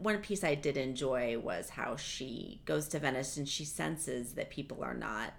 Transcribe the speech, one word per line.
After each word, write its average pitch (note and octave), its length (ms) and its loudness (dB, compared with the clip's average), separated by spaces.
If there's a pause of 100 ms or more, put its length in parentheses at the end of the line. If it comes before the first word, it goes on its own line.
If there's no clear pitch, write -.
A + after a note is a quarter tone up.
one G#3 160 4
piece G#3 240 0
I D#3 100 6
did C#3+ 240 4
enjoy B2+ 640 2
was F2+ 320 -2
how B2 240 -2
she - 720 -6
goes D3+ 240 2
to D#3 100 0
Venice C3+ 380 2
and C#3+ 120 -2
she - 160 -2
senses D3 680 -2
that - 180 -2
people C#3+ 320 -6
are B2+ 100 -2
not A2 460 -2